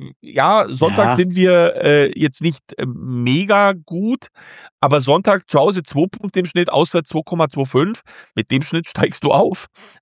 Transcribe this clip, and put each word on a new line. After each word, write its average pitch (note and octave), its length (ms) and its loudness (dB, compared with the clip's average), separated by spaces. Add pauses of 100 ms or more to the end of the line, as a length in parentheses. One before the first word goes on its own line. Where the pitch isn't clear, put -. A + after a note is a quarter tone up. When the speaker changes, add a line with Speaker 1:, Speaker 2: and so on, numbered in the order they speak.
(200)
Speaker 1:
ja, D#3+ 480 0
Sonntag C3 420 0
Speaker 2:
Ja. B2+ 60 2
Speaker 1:
sind F3+ 200 0
wir, F3+ 400 4
äh, C#3+ 440 2
jetzt D3+ 220 -2
nicht, D#3+ 200 -4 (180)
äh, C#3 80 -4
mega C#3 840 0 (120)
gut, G#3 440 -6 (500)
aber D3 200 2
Sonntag F#3 480 2
zu D3+ 120 2
Hause F#3 240 2
zwei D3+ 240 -2
Punkte - 320 -6
im F3+ 80 -2
Schnitt, F3 240 0
auswärts D#3 380 0
zwei D#3 140 -4
Komma E3 260 -2
zwei C#3 160 -4
fünf. - 360 -2 (320)
Mit - 160 -6
dem C3+ 140 0
Schnitt E3 240 -4
steigst - 360 -4
du C#3+ 80 0
auf. - 360 0 (340)